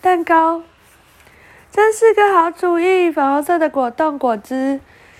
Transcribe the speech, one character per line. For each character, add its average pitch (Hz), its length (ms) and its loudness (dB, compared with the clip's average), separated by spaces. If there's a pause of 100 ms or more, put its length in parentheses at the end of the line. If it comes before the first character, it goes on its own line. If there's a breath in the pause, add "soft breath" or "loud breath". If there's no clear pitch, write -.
蛋 359 220 0
糕。 330 400 0 (1040 soft breath)
”“真 427 220 2
是 440 220 4
个 415 200 2
好 339 160 2
主 349 300 -2
意， 359 320 0
粉 277 180 0
红 285 140 -2
色 349 160 -2
的 311 100 0
果 254 220 -4
冻 311 260 -4
果 240 200 -2
汁。” 262 420 -6 (400 soft breath)